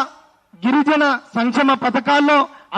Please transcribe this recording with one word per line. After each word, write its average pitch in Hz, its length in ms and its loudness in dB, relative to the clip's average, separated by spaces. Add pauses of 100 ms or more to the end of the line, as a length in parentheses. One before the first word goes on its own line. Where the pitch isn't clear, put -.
(640)
గిరిజన 294 420 0 (320)
సంక్షేమ 254 340 0 (120)
పథకాల్లో 285 540 0 (400)